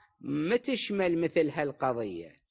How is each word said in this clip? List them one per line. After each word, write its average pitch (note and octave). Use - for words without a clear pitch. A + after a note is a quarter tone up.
متشمل F#3+
مثل D#3+
هالقضية A#2